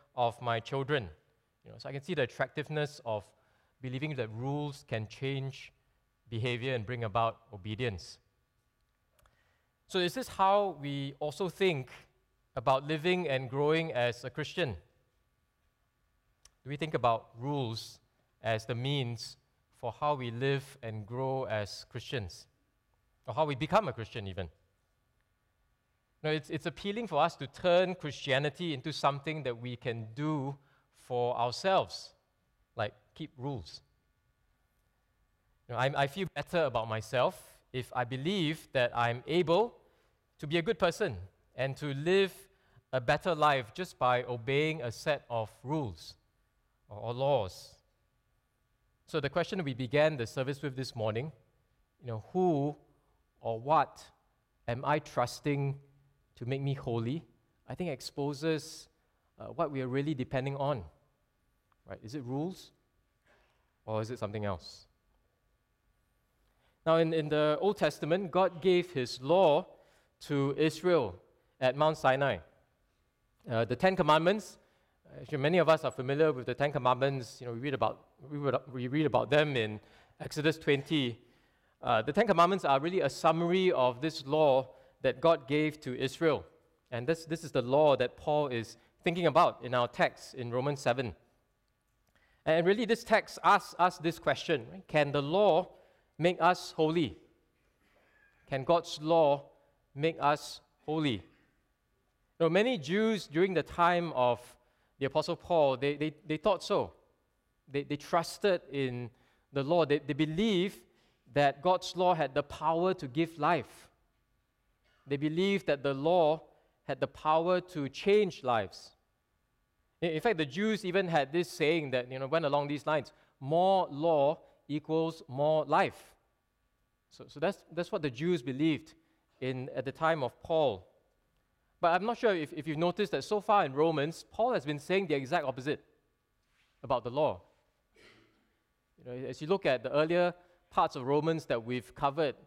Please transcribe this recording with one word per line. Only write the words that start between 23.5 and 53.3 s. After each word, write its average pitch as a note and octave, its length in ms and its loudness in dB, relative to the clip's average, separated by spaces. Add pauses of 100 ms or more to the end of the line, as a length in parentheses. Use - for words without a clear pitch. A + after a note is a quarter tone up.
become D#3+ 320 0
a A#2+ 60 -4
Christian G#2+ 340 -10
even? F#2 220 -8 (1700)
Now, D#3 80 0
it's, D#3 180 -4
it's D#3 160 -6
appealing G3+ 400 -6
for D#3 160 2
us E3 140 2
to C#3+ 100 -10
turn F3+ 480 2
Christianity D3 800 -2
into C#3+ 180 -8
something C#3+ 520 -2
that A#2+ 160 -4
we B2 160 -8
can A2+ 400 -6
do C#3+ 400 -4 (420)
for B2 400 -4
ourselves, B2 800 0 (600)
like G#2+ 180 -4 (200)
keep D#3 240 -12
rules. B2 440 -10 (1900)
You G3+ 60 -8
know, A2 40 -2
I, C3+ 160 2
I C#3+ 120 2
feel F#3+ 280 -6
better D#3+ 280 -2
about A#2 260 -2
myself B2 500 -2 (340)
if B2+ 220 -8
I B2 100 0
believe D#3 680 -4
that B2 240 0
I'm A#2+ 300 0
able F3 480 2 (640)
to D#3 80 -10
be D#3 100 0
a E3 60 0
good A3 160 -2
person E3+ 380 0 (380)
and C3+ 220 -4
to D3 160 -6
live F3+ 400 2 (580)
a C3 80 0
better D3+ 360 0
life C#3 400 2
just - 240 -8
by B2 240 2
obeying C3+ 580 -2
a A#2+ 100 -6
set C#3+ 380 -4
of A2+ 220 -4 (120)
rules B2+ 520 -6 (720)
or, G#2 80 -14
or A2+ 160 -8
laws. B2+ 600 -2 (1300)
So D#3 140 -4
the C#3 100 -2
question F3 340 -2
we C#3 120 -4
began D3 420 0
the A#2 80 -4
service C#3 380 -6
with C3+ 120 -6
this C3 200 -8
morning, A2+ 360 -4 (720)
you B2+ 60 -16
know, A2+ 160 -8 (100)
who D3+ 420 2 (680)